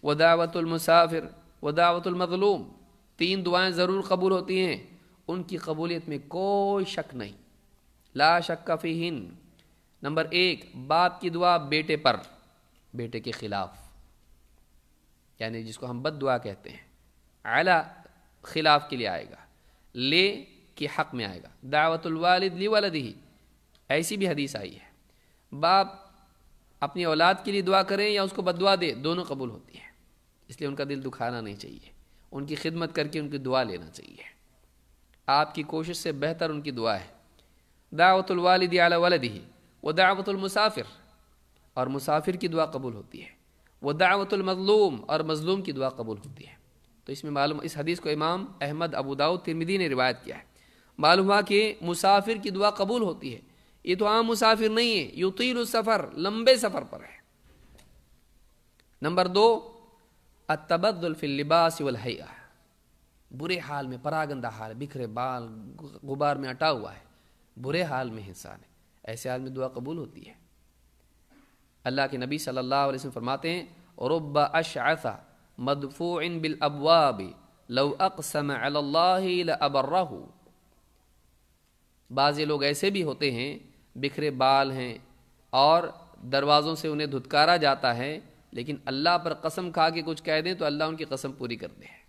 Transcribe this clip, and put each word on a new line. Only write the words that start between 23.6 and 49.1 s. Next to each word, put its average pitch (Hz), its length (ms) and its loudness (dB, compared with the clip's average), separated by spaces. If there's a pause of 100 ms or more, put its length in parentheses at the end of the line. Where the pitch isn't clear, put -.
ऐसी 165 260 0
भी 196 100 0
हदीस 143 300 -4
आई 98 140 -10
है। - 200 -20 (640)
बाप 185 460 2 (840)
अपनी 175 220 -4
औलाद 170 400 4
के 202 80 -2
लिए 196 100 0
दुआ 190 200 4
करें 196 280 0
या 202 140 2
उसको 196 180 -6
बद 180 120 0
दुआ 190 220 4
दे, 175 160 -2
दोनों 160 320 -4
कबूल 135 260 -6
होती - 280 -18
है, - 120 -20 (600)
इसलिए 147 180 -8
उनका 143 160 -6
दिल 139 180 -6
दुखाना 120 380 -6
नहीं 101 160 -10
चाहिए, - 340 -18 (420)
उनकी 143 240 -8
खिदमत 165 360 -4
करके 151 280 -4
उनकी 147 180 -8
दुआ 131 240 0
लेना 90 240 -6
चाहिए। - 380 -20 (1040)
आपकी 151 340 2
कोशिश 160 360 -6
से 165 140 -4
बेहतर 160 380 -2
उनकी 147 220 -6
दुआ 113 220 0
है। 92 160 -8 (840)
दावतुल 185 460 4
वालिदि 180 400 4
अला 170 200 6
वलदिही 147 440 2 (420)
व 151 80 -2
दावतुल 190 440 2
मुसाफिर, 196 500 0 (920)
और 127 120 0
मुसाफिर 151 480 -2
की 175 120 -4
दुआ 160 180 0
कबूल 135 260 -8
होती - 260 -16
है। - 180 -20 (460)
व 143 100 -2
दावतुल 190 500 2
मज़लूम, 190 580 2
और 156 220 -2
मज़लूम 160 400 -2
की 175 100 -6
दुआ 131 180 -2
कबूल 110 280 -10
होती - 260 -18
है। - 140 -20 (480)
तो 139 60 -10
इसमें 147 180 -10
मालूम, 147 300 0
इस 160 160 -8
हदीस 160 240 -4
को 156 100 -4
इमाम 160 520 -2
अहमद, 156 320 -4
अबू 135 200 -4